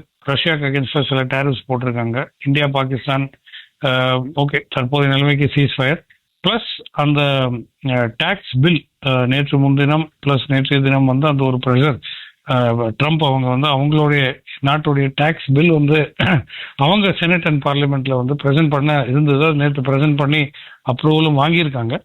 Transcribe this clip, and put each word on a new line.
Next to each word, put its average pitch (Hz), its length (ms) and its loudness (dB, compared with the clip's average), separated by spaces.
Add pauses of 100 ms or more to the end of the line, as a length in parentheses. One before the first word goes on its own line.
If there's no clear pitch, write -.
(260)
ரஷ்யாக்கு 147 400 -2
against-ஆ 135 360 -2
சில 131 220 -2
டேரிஃப்ஸ் 135 400 -2
போட்டிருக்காங்க. 120 540 -4 (260)
இந்தியா, 143 240 0
பாகிஸ்தான், 135 560 -2 (600)
அஹ், 127 360 0 (140)
ஓகே, 143 260 -2 (100)
தற்போதைய 139 420 0
நிலைமைக்கு 143 360 0
சீஸ் 143 280 0
ஃபயர் 139 260 -2 (420)
பிளஸ் 214 260 -2 (220)
அந்த, 147 280 0 (680)
அஹ், 123 280 0
டாக்ஸ் 180 440 -4
பில், 160 220 2 (240)
அஹ், 127 200 2
நேற்று 143 320 0
முன்தினம் 139 480 2 (140)
பிளஸ் 139 280 0
நேற்றைய 135 340 0
தினம் 135 240 2
வந்து 135 220 2
அந்த 135 160 0
ஒரு 131 140 0
ப்ரெஷர், 127 400 2 (500)
அஹ், 117 460 0
ட்ரம்ப் 156 300 0
அவங்க 131 240 0
வந்து 131 200 0
அவங்களுடைய 147 560 2 (380)
நாட்டுடைய 139 520 0
டாக்ஸ் 156 380 -2
பில் 156 180 4
வந்து 151 280 4 (200)
<clears throat> 175 280 0 (300)
அவங்க 196 340 2
Senate 170 360 0
and 151 140 2
Parliament-ல 139 560 0
வந்து 127 180 -2
ப்ரெசென்ட் 143 360 2
பண்ண 147 200 2 (140)
இருந்தது. 139 400 2
அது 160 100 2
நேற்று 143 280 0
ப்ரெசென்ட் 139 340 2
பண்ணி 147 260 0 (420)
அப்ரூவலும் 151 540 2
வாங்கியிருக்காங்க. 139 560 0 (100)